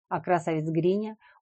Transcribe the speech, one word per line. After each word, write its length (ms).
а 100
красавец 480
Гриня 520